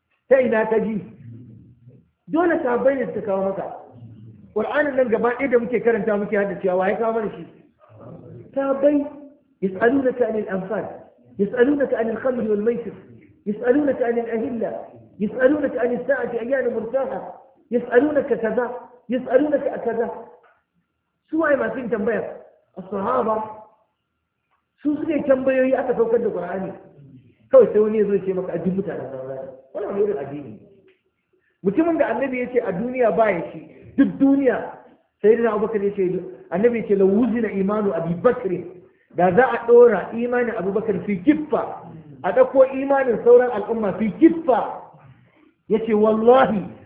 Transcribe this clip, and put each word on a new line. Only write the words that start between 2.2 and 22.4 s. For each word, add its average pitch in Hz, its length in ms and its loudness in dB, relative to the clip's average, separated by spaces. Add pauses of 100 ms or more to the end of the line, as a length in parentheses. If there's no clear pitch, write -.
Dole 330 360 0
sahabbai 254 340 0
ne 233 100 -4
suka 190 160 -8
kawo 190 260 -2
maka. - 320 -8 (760)
Qur'anin 262 420 -2
nan 254 120 2
gaba 226 260 0
ɗaya 269 160 -2
da 247 80 4
muke 233 240 -2
karanta 214 340 0
muke 208 200 -2
haddacewa, 185 400 -2
wa 190 120 0
ya 220 80 0
kawo 226 160 -2
mana 214 240 -4
shi? 165 100 -14 (1080)
Sahabbai. 277 520 2 (560)
يسألونك 240 600 2
عن 220 140 -2
الأنفال، 190 480 -4 (540)
يسألونك 247 560 2
عن 226 160 0
الخمر 220 400 -2
والميسر، 208 420 -2 (540)
يسألونك 247 560 0
عن 233 160 -2
الأهلة، 226 540 -4 (480)
يسألونك 254 580 0
عن 240 160 0
الساعة 247 380 -2
أيان 240 420 -4
مرساها، 226 600 -6 (360)
يسألونك 247 560 0
كذا، 226 400 -2 (420)
يسألونك 269 560 0 (200)
كذا. 233 240 -2 (1200)
Su 311 100 -2
waye 294 160 4
masu 226 220 -2
yin 240 120 -8
tambaya? 208 460 -2 (400)